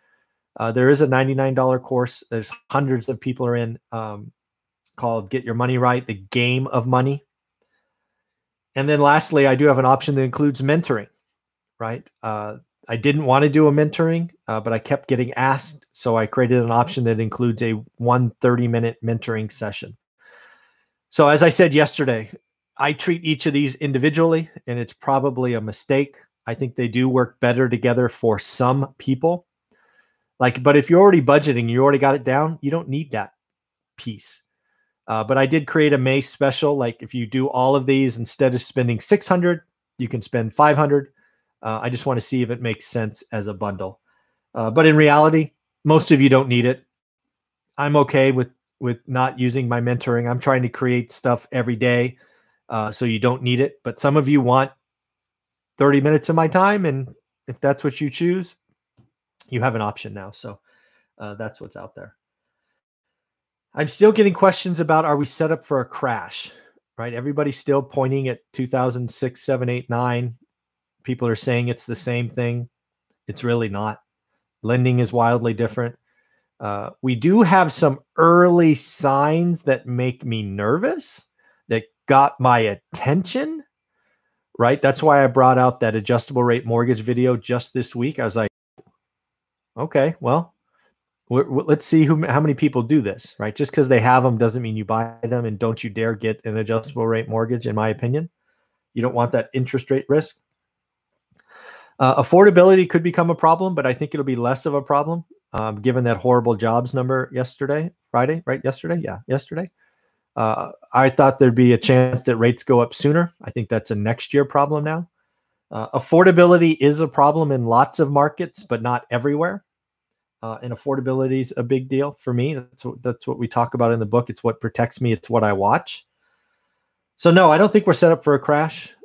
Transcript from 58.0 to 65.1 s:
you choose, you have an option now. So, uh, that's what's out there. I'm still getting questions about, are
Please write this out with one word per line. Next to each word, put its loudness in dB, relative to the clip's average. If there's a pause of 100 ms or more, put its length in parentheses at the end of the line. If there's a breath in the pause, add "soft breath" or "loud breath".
you -4
choose, -4 (920)
you -4
have -2
an -4
option -8
now. -16
So, -20 (580)
uh, -14
that's -12
what's -18
out -18
there. -20 (1600)
I'm -4
still 4
getting 4
questions 0
about, 2
are 0